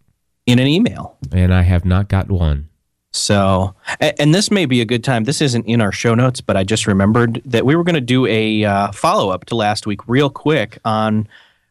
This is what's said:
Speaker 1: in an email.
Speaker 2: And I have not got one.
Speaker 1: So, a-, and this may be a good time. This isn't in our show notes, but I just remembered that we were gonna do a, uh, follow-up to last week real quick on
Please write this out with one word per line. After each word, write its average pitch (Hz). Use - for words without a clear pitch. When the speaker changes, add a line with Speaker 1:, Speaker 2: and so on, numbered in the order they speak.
Speaker 1:
in 120
an 131
email. 147
Speaker 2:
And 90
I 92
have 87
not 92
got 95
one. 78
Speaker 1:
So, 98
a-, 151
and 151
this -
may 196
be 123
a 117
good 117
time. 120
This 135
isn't 120
in 117
our 101
show 117
notes, 127
but 98
I 95
just 107
remembered 113
that 117
we 147
were 170
gonna 170
do 127
a, 110
uh, 101
follow-up 123
to 120
last 104
week 101
real 139
quick 143
on 110